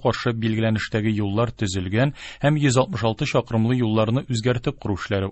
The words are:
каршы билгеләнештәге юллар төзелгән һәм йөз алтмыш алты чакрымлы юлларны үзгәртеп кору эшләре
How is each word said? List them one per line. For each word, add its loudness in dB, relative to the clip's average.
каршы 0
билгеләнештәге 0
юллар 0
төзелгән -2
һәм 2
йөз 4
алтмыш 2
алты 0
чакрымлы 0
юлларны 0
үзгәртеп -2
кору -4
эшләре -2